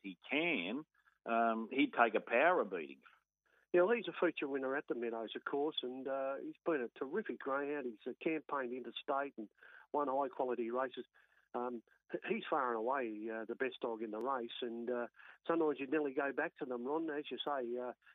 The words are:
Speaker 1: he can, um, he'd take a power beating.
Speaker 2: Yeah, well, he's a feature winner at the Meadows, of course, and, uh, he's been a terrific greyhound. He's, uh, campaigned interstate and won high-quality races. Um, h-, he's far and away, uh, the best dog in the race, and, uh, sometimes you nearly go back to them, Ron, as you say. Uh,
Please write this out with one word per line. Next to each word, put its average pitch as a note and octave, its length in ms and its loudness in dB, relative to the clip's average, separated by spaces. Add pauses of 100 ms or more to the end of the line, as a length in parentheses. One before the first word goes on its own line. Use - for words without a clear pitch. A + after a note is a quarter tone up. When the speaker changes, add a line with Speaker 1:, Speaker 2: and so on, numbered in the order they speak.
Speaker 1:
he F#2 140 -8 (120)
can, C3+ 540 0 (440)
um, A2+ 440 2
he'd C3+ 220 4
take A#2 240 6
a G2+ 40 2
power C#3 440 6
beating. E2 320 -6 (760)
Speaker 2:
Yeah, F3 100 8
well, G#3+ 120 4
he's G3+ 140 -2
a F3 180 2
feature D3+ 220 0
winner C3+ 280 0
at D3+ 120 -2
the D#3 60 -2
Meadows, A2+ 420 -2
of B2 80 -10
course, - 380 0
and, C3 260 -6
uh, C3+ 340 0
he's D#3 120 -8 (120)
been D3+ 160 2
a A2+ 160 -6
terrific C#3+ 400 -2
greyhound. C#3+ 480 0
He's, A#2 200 -10
uh, B2 160 -4
campaigned C#3+ 500 -2
interstate C3+ 680 -4
and G#2+ 80 -8 (460)
won D3 160 2
high-quality B2+ 640 0
races. B2+ 340 -2 (500)
Um, A#2+ 280 -4 (300)
h-, E3+ 160 -2
he's G#3+ 200 -2
far C#3 200 2
and A#2 100 2
away, A2+ 540 -2
uh, A2+ 140 -4
the A2+ 80 -4
best B2 260 -2
dog A2+ 220 -2
in A2 80 -4
the G#2+ 80 -4
race, A#2+ 320 -2 (120)
and, A#2 280 -4
uh, A#2+ 160 0 (400)
sometimes D#3 340 2
you C#3 60 -4
nearly D3 260 0
go C#3 200 0
back D3+ 260 0
to - 60 -6
them, B2 220 -2
Ron, D#3 240 0
as D3 200 -2
you B2 140 -4
say. B2 340 -2
Uh, B2 140 -4 (220)